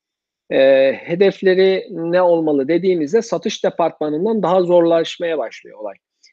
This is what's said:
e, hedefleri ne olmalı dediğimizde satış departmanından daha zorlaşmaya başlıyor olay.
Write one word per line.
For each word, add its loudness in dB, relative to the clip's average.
e, 4
hedefleri 0
ne -2
olmalı 0
dediğimizde 0
satış -8
departmanından -2
daha 2
zorlaşmaya 0
başlıyor -12
olay. -14